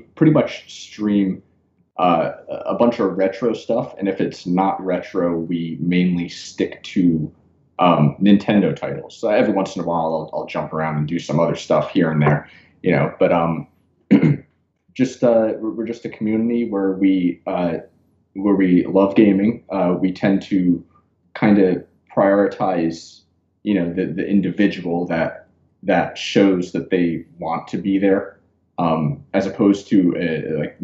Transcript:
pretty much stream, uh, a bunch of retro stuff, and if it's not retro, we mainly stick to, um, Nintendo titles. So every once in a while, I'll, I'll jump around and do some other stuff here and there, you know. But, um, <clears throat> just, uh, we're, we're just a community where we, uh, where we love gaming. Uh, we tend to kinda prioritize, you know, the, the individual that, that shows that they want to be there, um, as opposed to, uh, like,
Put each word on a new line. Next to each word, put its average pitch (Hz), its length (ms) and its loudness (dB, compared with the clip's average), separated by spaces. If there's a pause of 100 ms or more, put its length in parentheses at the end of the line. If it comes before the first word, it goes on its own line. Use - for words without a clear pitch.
(160)
pretty 156 180 0
much - 560 -4
stream, 101 520 -2 (560)
uh, 87 340 2 (180)
a - 260 -6
bunch 117 240 2
of 92 180 0
retro 101 360 0
stuff, - 440 -6
and 98 120 -2
if - 100 -4
it's - 260 -4
not 92 380 0
retro, 90 540 -2
we 82 420 -6
mainly 90 480 0
stick - 560 -8
to, 82 480 0 (480)
um, 78 400 4
Nintendo 101 560 4
titles. - 400 -10
So 110 140 -4
every 104 240 2
once 95 220 -2
in 92 60 -6
a 87 40 -8
while, 82 480 -2
I'll, 78 80 -6
I'll - 40 -10
jump 80 280 -8
around 78 240 -4
and 73 100 -2
do 85 120 -4
some 73 200 -2
other 80 160 0
stuff - 360 -2
here 85 200 0
and 76 100 0
there, 73 280 2 (320)
you 90 100 0
know. 76 260 2
But, 90 140 2
um, 82 360 0 (440)
<clears throat> - 340 4 (480)
just, - 300 -2
uh, 113 360 4
we're, 110 120 -6
we're 110 160 -6
just 117 160 -10
a 117 60 -10
community 113 600 -2
where 98 240 0
we, 92 540 2
uh, 90 300 -2 (560)
where 98 220 2
we 90 320 4
love 98 280 2
gaming. 104 540 4
Uh, 92 280 0
we 92 140 0
tend 98 320 0
to 90 400 0 (500)
kinda 98 520 4 (280)
prioritize, 95 1080 0 (420)
you 107 100 0
know, 85 200 -2
the, 92 120 -2
the 85 220 -6
individual 90 800 0
that, 82 420 -4 (360)
that 90 340 0
shows 95 560 0
that - 160 -6
they 85 360 0 (140)
want 82 300 -6
to 104 80 -6
be 98 220 -2
there, 98 340 0 (440)
um, 80 460 -2 (100)
as 95 120 0
opposed 101 420 0
to, 87 300 2
uh, 78 420 -4
like, - 240 -8